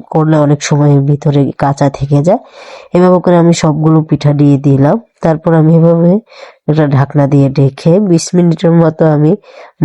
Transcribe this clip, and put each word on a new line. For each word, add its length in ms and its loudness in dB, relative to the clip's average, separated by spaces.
করলে 280 0
অনেক 240 0
সময় 360 0
ভিতরে 600 -2
কাঁচা 320 -2
থেকে 320 -4
যায়। 160 0
এভাবে 280 2
করে 160 0
আমি 180 2
সবগুলো 480 0
পিঠা 300 -2
দিয়ে 260 2
দিলাম। 420 0
তারপর 340 -2
আমি 220 2
এভাবে 420 2
একটা 180 0
ঢাকনা 400 0
দিয়ে 240 0
ঢেকে 500 0
বিশ 340 -2
মিনিটের 380 0
মতো 340 0
আমি 300 0